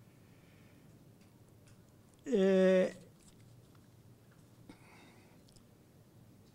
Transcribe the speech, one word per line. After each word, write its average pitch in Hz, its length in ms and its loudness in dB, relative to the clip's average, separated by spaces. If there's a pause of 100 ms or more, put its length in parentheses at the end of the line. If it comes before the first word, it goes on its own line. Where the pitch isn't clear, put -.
(2250)
É, 190 720 0 (3500)